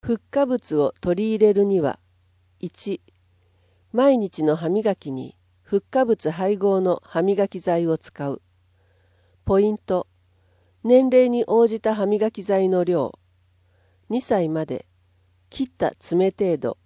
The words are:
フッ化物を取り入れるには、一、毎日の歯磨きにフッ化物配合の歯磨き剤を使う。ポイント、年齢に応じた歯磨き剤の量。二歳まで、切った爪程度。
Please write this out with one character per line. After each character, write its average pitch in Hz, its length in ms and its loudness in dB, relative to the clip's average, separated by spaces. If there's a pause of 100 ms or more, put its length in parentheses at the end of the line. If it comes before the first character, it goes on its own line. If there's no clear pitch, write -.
フ 233 140 -4
ッ 214 60 -8 (100)
化 277 160 0
物 247 300 -4
を 143 240 0
取 185 300 -2
り 220 60 0
入 208 100 4
れ 208 80 4
る 202 100 4
に 196 160 0
は、 139 180 -2 (600)
一、 - 440 -10 (880)
毎 262 260 4
日 190 260 -4
の 156 120 2
歯 160 120 -6
磨 208 260 0
き - 180 -12
に 131 240 -12 (260)
フ - 140 -6
ッ 196 140 -2
化 262 140 0
物 220 260 -2
配 190 260 -2
合 190 240 0
の 180 240 -2
歯 - 180 -4
磨 196 260 0
き 180 120 -12
剤 170 260 -2
を 160 120 -2
使 - 320 -10
う。 - 120 -10 (1000)
ポ 196 160 2
イ 208 120 2
ン 208 60 -6
ト、 - 280 -6 (800)
年 254 260 6
齢 254 200 6
に 240 160 0
応 233 200 4
じ 220 140 -2
た 220 140 0
歯 208 120 -2
磨 214 240 0
き 202 120 -12
剤 190 260 0
の 185 160 2
量。 165 340 -2 (920)
二 240 120 -4
歳 190 280 -2
ま 156 180 -4
で、 - 200 -10 (640)
切 - 140 -6
っ 254 40 -10
た - 300 -4
爪 185 320 0
程 180 280 -2
度。 120 280 -6